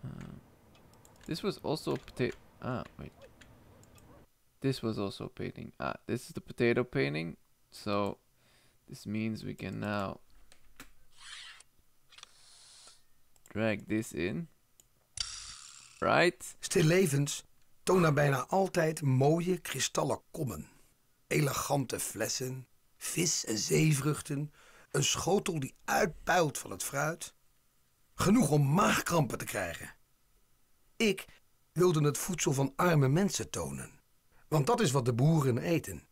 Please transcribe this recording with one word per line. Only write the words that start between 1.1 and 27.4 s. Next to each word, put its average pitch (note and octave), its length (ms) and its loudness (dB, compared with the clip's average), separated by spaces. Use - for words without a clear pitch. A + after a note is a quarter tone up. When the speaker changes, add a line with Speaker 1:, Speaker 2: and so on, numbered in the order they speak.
Speaker 1:
this D#3+ 160 -6
was F#3+ 200 -4
also D3+ 320 -2
a - 40 -2
pota-, - 380 -4
ah, A#2 200 -6
wait. D2 140 -16
This C3+ 220 -2
was A2 160 -2
also G2 280 -6
a F#2+ 40 -10
painting. - 500 -10
Ah, C2 140 -4
this A#2 160 -4
is - 120 -18
the - 80 -10
potato B2 420 2
painting. C#3+ 520 -4
So, G2+ 480 -4
this - 180 -16
means A2 380 -4
we G#2 120 -10
can G2+ 240 -10
now G#2 400 -4
drag G#2+ 400 -2
this A2 260 -2
in. G#2+ 340 -2
Right? C#3+ 600 2
Speaker 2:
Stillevens D#3+ 840 2
tonen F3 300 4
bijna C#3 320 2
altijd E3+ 560 0
mooie D3+ 560 4
kristallen C3+ 640 -2
kommen. A2+ 360 -6
Elegante C#3 720 0
flessen, B2+ 680 -4
vis - 480 -2
en A2 120 -2
zeevruchten, D3 960 0
een C#3+ 120 0
schotel F3 560 0
die C3+ 160 -8
uitpuilt D#3+ 720 0
van - 140 -10
het F#2+ 120 -8
fruit. D3+ 500 -6